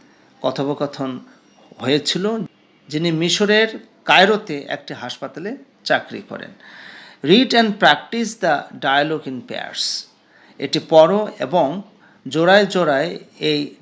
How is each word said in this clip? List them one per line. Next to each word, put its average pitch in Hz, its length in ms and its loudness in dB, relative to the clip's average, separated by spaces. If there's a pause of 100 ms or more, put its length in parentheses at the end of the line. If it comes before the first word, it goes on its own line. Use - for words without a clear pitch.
(420)
কথোপকথন 139 800 -6 (580)
হয়েছিল, 175 580 -2 (520)
যিনি 160 240 -2
মিশরের 208 760 0 (180)
কায়রোতে 185 540 2 (100)
একটি - 260 -10
হাসপাতালে 151 600 -12 (280)
চাকরি 117 440 -4
করেন। - 220 -14 (760)
Read 233 260 4
and 233 180 4 (120)
practice 196 680 0
the 143 340 -2
dialogue 147 480 0
in 127 200 -8
pairs। - 560 -8 (540)
এটি - 300 -4
পড়ো 170 500 6
এবং 156 440 -2 (460)
জোড়ায় 175 380 4
জোড়ায় 165 520 0 (200)
এই 147 420 -2